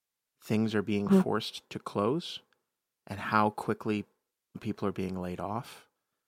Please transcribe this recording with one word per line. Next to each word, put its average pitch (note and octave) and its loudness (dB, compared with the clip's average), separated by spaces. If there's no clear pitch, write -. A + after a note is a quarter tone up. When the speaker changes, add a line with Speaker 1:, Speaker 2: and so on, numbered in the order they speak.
Speaker 1:
things A2 2
are G#2 4
being G2+ 0
Speaker 2:
Mm-hmm. F#2+ 8
Speaker 1:
forced - -4
to - -8
close A#2 -2
and G2+ -8
how G#2+ 4
quickly G#2+ -2
people G#2+ -2
are F#2+ 0
being F#2+ -4
laid F2+ -6
off, G2+ -8